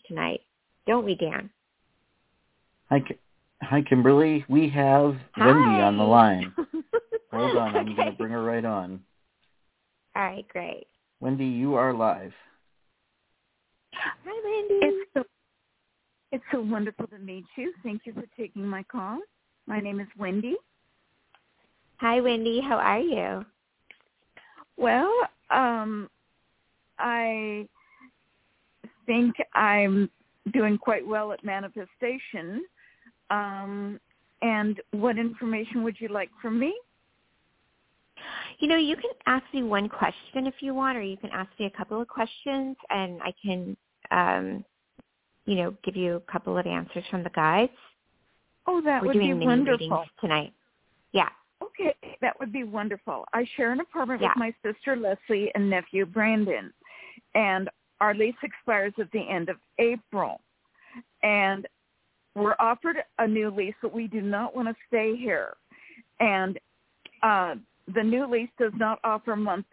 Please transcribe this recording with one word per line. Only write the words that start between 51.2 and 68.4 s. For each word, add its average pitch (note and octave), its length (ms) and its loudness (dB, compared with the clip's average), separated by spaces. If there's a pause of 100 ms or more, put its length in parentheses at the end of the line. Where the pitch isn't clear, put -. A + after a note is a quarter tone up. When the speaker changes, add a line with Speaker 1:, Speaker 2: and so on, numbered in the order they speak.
Speaker 3:
Okay, F#4+ 320 -4 (280)
that - 180 -2
would A#3 140 -8
be C4 100 -6
wonderful. G3+ 720 -8
I A#3+ 120 -2 (120)
share A#3+ 160 0
an C4 80 -2
apartment B3+ 420 -4
Speaker 1:
Yeah. F#3+ 60 4
Speaker 3:
with - 80 4
my A3+ 260 -2
sister A3+ 320 -4
Leslie G#3 640 -2
and G3+ 120 2
nephew F#3+ 380 -2
Brandon, G3 640 0 (640)
and G3 340 2 (320)
our G#3 140 4
lease A3 300 0
expires G#3 520 -2
at G3+ 140 -6
the G#3+ 180 -4
end E3+ 200 -4
of F3+ 80 -6 (240)
April. G#3 600 -2 (840)
And G3 420 2 (720)
we're G#3 240 2
offered C4 440 0 (140)
a A3+ 80 2
new G#3+ 240 0
lease, G3+ 320 -4
but A3+ 100 -4
we A3+ 140 -6
do G#3+ 140 -4
not G3+ 340 -4
want A#3+ 140 -4
to A3+ 80 -6 (100)
stay A3 300 0
here. G3+ 400 -4 (640)
And, F#3+ 400 0 (640)
uh, F#3 320 2 (320)
the G3+ 140 0
new A#3+ 240 2
lease A#3+ 220 -2 (120)